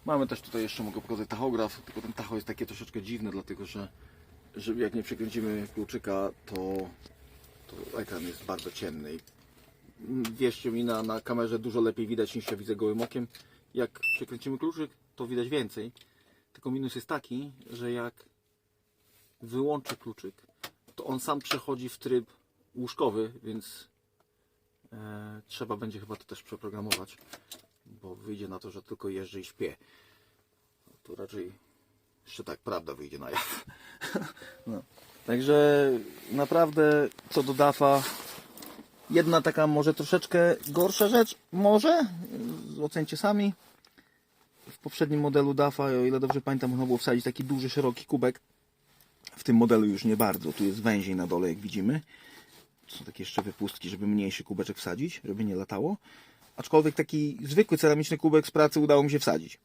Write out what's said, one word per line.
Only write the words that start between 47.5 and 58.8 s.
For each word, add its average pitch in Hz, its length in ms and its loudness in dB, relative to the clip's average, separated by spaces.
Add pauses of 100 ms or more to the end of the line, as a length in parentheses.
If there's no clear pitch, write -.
szeroki 127 360 0
kubek. 127 360 0 (960)
W - 80 -16
tym 120 120 6
modelu 113 300 8
już 101 200 0
nie 107 120 4
bardzo. 87 360 2
Tu 104 100 -2
jest 101 180 0
węziej 98 340 0
na 90 120 -2
dole, 90 220 0
jak 82 80 -4
widzimy. 104 440 -2 (840)
To - 100 -16
są - 80 -16
takie - 180 -14
jeszcze - 180 -4
wypustki, 98 480 -6
żeby 101 180 -4
mniejszy 101 360 0
kubeczek 98 340 -6
wsadzić, 123 460 -6
żeby 107 220 -4
nie 101 100 -2
latało. 131 420 -4 (600)
Aczkolwiek 151 360 4
taki 147 480 -2
zwykły 156 340 4
ceramiczny 151 400 4
kubek 156 300 6
z - 40 -12
pracy 151 280 4
udało 143 240 8